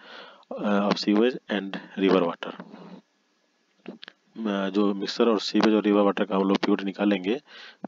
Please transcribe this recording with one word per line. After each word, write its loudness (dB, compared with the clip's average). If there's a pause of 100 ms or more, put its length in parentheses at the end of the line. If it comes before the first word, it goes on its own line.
(520)
अ, 0
of 0
sewage 2 (140)
and -4 (220)
river 4
water। -4 (1800)
अ, -4
जो 2
मिक्सचर 0
और 2
सीवेज 2
और 2
river 4
water 2
का -4
हम 2
लोग 2
पीओडी 0
निकालेंगे, 0 (480)